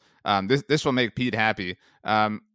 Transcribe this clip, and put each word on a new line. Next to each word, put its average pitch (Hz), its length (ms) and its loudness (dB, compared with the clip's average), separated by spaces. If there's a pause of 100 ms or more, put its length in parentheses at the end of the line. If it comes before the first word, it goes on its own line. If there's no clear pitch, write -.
(240)
Um, 98 240 0
this, 135 200 2
this 151 160 0
will 139 100 0
make 123 200 0
Pete 123 220 -2
happy. 107 420 -2 (260)
Um, 107 380 0 (140)